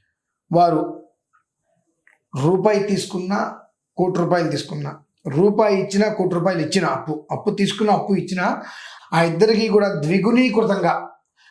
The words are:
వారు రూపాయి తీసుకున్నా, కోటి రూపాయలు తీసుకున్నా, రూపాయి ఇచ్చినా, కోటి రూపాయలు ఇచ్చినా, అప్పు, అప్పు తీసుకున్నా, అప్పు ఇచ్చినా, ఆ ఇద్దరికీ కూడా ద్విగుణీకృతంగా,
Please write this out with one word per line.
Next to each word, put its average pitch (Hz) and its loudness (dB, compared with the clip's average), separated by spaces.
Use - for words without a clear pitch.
వారు 170 2
రూపాయి 196 2
తీసుకున్నా, 202 -4
కోటి 180 0
రూపాయలు 165 2
తీసుకున్నా, 147 -8
రూపాయి 202 2
ఇచ్చినా, 202 0
కోటి 175 -2
రూపాయలు 170 0
ఇచ్చినా, 160 0
అప్పు, 151 -6
అప్పు 151 -4
తీసుకున్నా, 202 0
అప్పు 185 0
ఇచ్చినా, 185 -2
ఆ 165 2
ఇద్దరికీ 208 2
కూడా 202 2
ద్విగుణీకృతంగా, 190 0